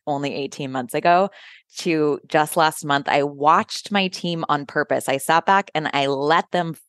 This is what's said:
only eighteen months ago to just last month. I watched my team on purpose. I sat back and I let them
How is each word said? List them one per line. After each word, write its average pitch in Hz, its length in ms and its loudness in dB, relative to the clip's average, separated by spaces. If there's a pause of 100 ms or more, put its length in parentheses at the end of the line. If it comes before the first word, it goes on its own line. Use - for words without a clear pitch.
only 143 280 -4
eighteen 135 380 -8
months 127 200 -6
ago 175 380 2 (480)
to 151 480 0
just 151 300 0
last 160 280 2
month. 143 240 0
I 143 140 2
watched 147 680 0
my 196 180 0
team 170 400 -6
on 143 180 -2
purpose. 139 420 -2
I 135 80 0
sat 160 300 0
back 196 280 2
and 156 200 -2
I 139 120 0
let 147 440 0
them 165 240 -2 (140)